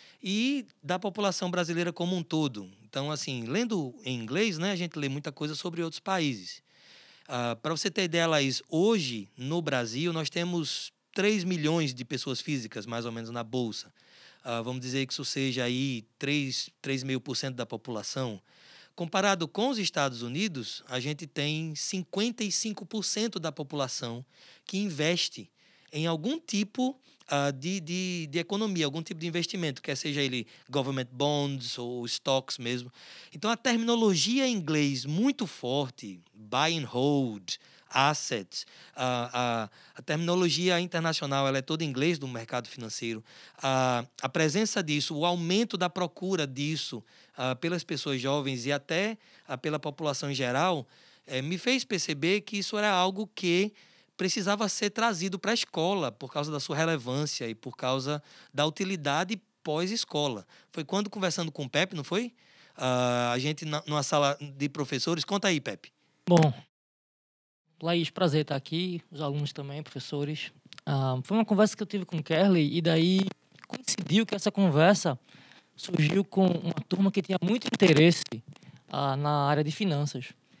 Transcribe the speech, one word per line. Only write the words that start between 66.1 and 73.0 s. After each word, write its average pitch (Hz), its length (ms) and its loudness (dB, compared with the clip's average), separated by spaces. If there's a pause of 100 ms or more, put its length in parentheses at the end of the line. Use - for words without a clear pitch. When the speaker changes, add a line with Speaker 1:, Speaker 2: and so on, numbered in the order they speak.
Speaker 2:
Bom, 160 240 8 (1300)
Laís, 170 260 2
prazer 156 340 4
estar 143 120 -2
aqui, 170 460 -2 (100)
os 143 80 -12
alunos 147 320 -2
também, 143 320 -10
professores. 147 640 -6 (360)
Ah, 131 360 2
foi 196 140 -2
uma 226 80 6
conversa 214 320 6
que - 80 -6
eu 170 40 -8
tive 190 180 -4
com - 100 -8
o 156 80 -2
Kerley 165 540 4
e 170 40 0
daí 165 380 4 (480)